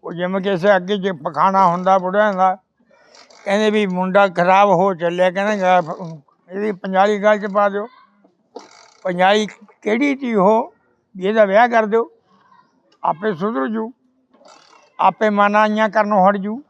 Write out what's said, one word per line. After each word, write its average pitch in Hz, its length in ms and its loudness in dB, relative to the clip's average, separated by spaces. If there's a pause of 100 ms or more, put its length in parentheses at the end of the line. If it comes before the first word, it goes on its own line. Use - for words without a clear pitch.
ਉਹ 175 80 -12
ਜਿਵੇਂ 180 280 -4
ਕਿਸੇ 196 360 2
ਅੱਗੇ 185 200 -2
ਜੇ 190 160 -4
ਪਖਾਨਾ 175 540 0
ਹੁੰਦਾ 180 320 2
ਬੁੜਿਆਂ 196 340 0
ਦਾ, 185 240 0 (880)
ਕਹਿੰਦੇ 214 260 0
ਵੀ, 208 160 0
"ਮੁੰਡਾ 185 420 0
ਖਰਾਬ 185 400 2
ਹੋ 190 260 2
ਚੱਲਿਆ," 175 360 0
ਕਹਿੰਦੇ, 196 360 -2 (840)
"ਇਹਦੀ 208 220 -6
ਪੰਜਾਲੀ 190 500 -2
ਗੱਲ 214 160 2
'ਚ 202 140 -8
ਪਾ 202 160 0
ਦਿਓ।" 202 180 -6 (1160)
ਪੰਜਾਲੀ 190 440 2 (360)
ਕਿਹੜੀ 240 320 -2
ਤੀ 262 200 -6
ਉਹ 220 400 2 (420)
ਵੀ 185 100 -6
ਇਹਦਾ 220 180 2
ਵਿਆਹ 208 240 4
ਕਰ 233 180 2
ਦਿਓ, 226 240 -2 (920)
ਆਪੇ 175 300 -4
ਸੁਧਰ 233 340 -6
ਜੂ, 220 240 -8 (1080)
ਆਪੇ 196 300 0
ਮਨਾਈਆਂ 214 580 2
ਕਰਨੋਂ 208 400 2
ਹਟ 202 80 0
ਜੂ। 214 340 -8